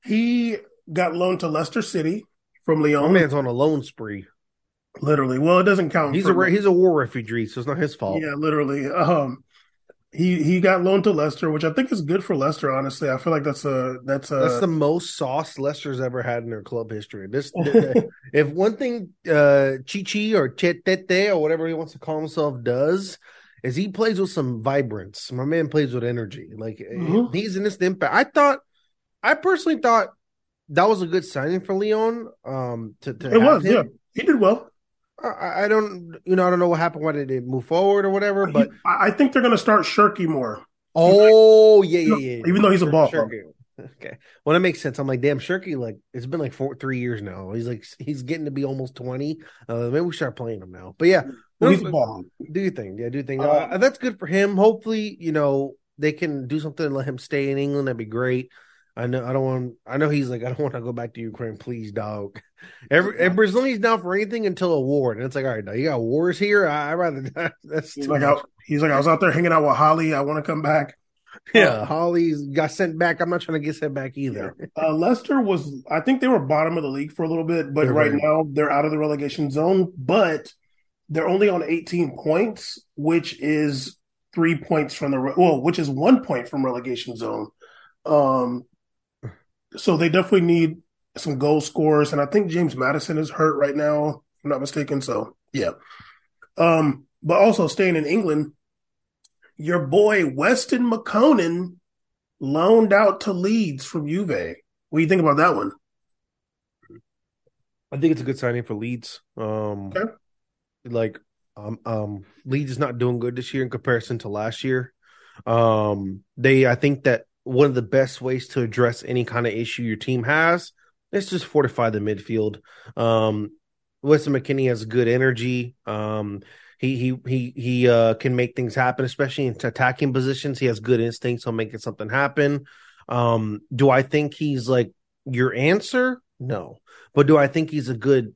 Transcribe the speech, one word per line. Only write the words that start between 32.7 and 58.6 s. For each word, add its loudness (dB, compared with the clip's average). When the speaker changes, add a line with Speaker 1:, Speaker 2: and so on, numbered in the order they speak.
Speaker 2:
to, -10
to -12
Speaker 1:
It -2
Speaker 2:
have 8
Speaker 1:
was, 6
Speaker 2:
him. 4
Speaker 1:
yeah. 4
He -6
did 4
well. 2
Speaker 2:
I, -6
I, -4
I 0
don't, -2
you 2
know, 4
I 4
don't 2
know 2
what 0
happened, -2
why 0
they -4
didn't -6
move -4
forward 2
or 0
whatever, 0
Speaker 1:
He, -6
Speaker 2:
but 0
Speaker 1:
I, 2
I 2
think 2
they're 4
gonna 4
start 4
Shirky 2
more. -4
Speaker 2:
Oh, 10
yeah, 2
yeah, 0
Speaker 1:
Even 4
though, 0
Speaker 2:
yeah. -6
Speaker 1:
even 4
though 6
he's 4
a 2
Speaker 2:
Shir-, 0
Speaker 1:
ball 4
Speaker 2:
Shirky. -4
Okay. -16
Well, 2
that 6
makes 0
sense. -6
I'm -4
like, -2
"Damn, 0
Shirky, -6
like, -8
it's -10
been, -6
like, -6
four, -8
three -8
years -6
now. -12
He's, -6
like, -8
s-, -20
he's -10
getting -8
to -8
be -6
almost -8
twenty. -8
Uh, -4
maybe 0
we -4
start -6
playing -10
him -20
now." -20
But 2
yeah, 4
Speaker 1:
Well, 6
he's 4
Speaker 2:
no, -6
Speaker 1:
a -4
ball. -2
Speaker 2:
do -4
your -2
thing. -12
Yeah, -8
do -8
your -8
thing. -6
Speaker 1:
Uh, 0
Speaker 2:
Uh, -4
that's 2
good -6
for -12
him. 0
Hopefully, 0
you -6
know, 0
they 0
can -6
do -4
something -6
and -4
let -4
him -8
stay -4
in -4
England. -2
That'd -4
be -8
great. -4